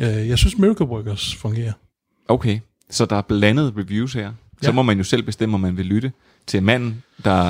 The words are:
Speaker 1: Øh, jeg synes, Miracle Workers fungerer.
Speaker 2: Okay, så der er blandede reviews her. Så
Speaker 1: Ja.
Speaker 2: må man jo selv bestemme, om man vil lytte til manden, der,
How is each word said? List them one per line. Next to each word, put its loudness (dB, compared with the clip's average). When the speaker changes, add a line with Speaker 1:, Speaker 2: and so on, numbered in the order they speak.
Speaker 1:
Øh, 0
jeg 2
synes, 2
Miracle 2
Workers -6
fungerer. -4
Speaker 2:
Okay, 0
så 0
der 0
er 0
blandede 2
reviews -4
her. -8
Så 2
Speaker 1:
Ja. 2
Speaker 2:
må 2
man 4
jo 0
selv 0
bestemme, -2
om 0
man -2
vil -4
lytte 0
til 0
manden, 0
der, 4